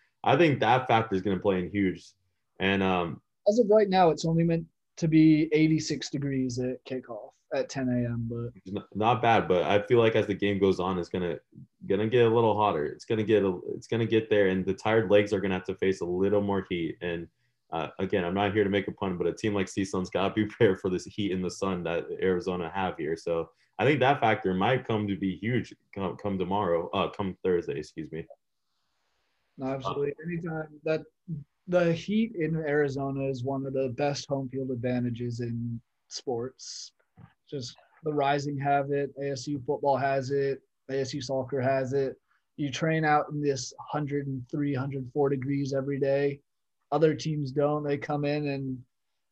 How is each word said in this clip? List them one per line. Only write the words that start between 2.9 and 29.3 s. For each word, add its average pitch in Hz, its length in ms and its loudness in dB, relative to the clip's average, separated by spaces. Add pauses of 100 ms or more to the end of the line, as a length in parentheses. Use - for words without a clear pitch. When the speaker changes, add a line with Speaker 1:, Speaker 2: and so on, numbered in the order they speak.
Speaker 2:
As 214 100 2
of 208 120 4
right 208 180 6
now, 185 220 6
it's 156 160 -2
only 165 160 2
meant 165 240 0 (300)
to 170 100 -2
be 156 460 6
eighty-six 156 560 2
degrees 135 500 -4
at 127 260 -4
kickoff 117 480 -12 (200)
at 135 160 -2
ten 131 220 -4
A 123 200 0
M, 117 180 -4
but 117 280 -6
Speaker 1:
It's - 160 -14
not, 98 240 -8
not 113 260 2
bad, 110 240 4
but 90 160 4
I 101 200 2
feel 120 160 4
like 113 180 6
as 104 100 2
the 101 80 0
game 101 240 0
goes 92 220 4
on, 92 180 -2
it's 85 120 -6
gonna, 90 280 -4 (480)
gonna 101 220 2
get 120 180 6
a 113 80 4
little 113 220 4
hotter. 90 300 0
It's - 180 -10
gonna 110 180 0
get 101 220 4
a, 90 160 0 (140)
it's - 120 -14
gonna 113 200 0
get 110 240 2
there, 104 180 6
and 95 160 2
the 95 100 0
tired 110 360 2
legs 104 240 6
are 95 60 2
gonna 95 140 0
have 92 100 -4
to 92 100 -6
face 95 260 0
a 90 60 -6
little 98 340 2
more 98 280 -2
heat. 82 340 -4
And, 85 260 -6 (440)
uh, 80 260 -4
again, 95 260 0
I'm 87 100 -2
not 101 200 0
here 104 100 4
to 98 60 0
make 98 180 0
a 87 40 -6
pun, 92 260 -4
but 87 80 0
a 85 60 0
team 107 200 -2
like 98 160 0
C 98 160 -2
sun's 92 260 -4
gotta 95 220 0
be 107 140 0
<laughs> - 0 -
prepared 101 340 2
for 98 80 -2
this 90 160 -2
heat 101 260 -4
in 92 120 -2
the 87 80 -4
sun 90 340 -4
that 82 220 -4 (160)
Arizona 90 480 0
have 90 260 -4
here. 80 200 -4
So 82 340 -4 (280)
I 101 60 2
think 139 160 4
that 135 180 4
factor 107 360 2
might 120 320 0
come 107 200 -2
to 98 100 -2
be 95 200 -2
huge 110 380 -2 (200)
come, 98 220 -4
come 98 220 -4
tomorrow, 90 560 0
uh, 90 160 0
come 95 340 -6
Thursday, 85 340 0
excuse 76 320 -10
me. 78 160 -10 (1300)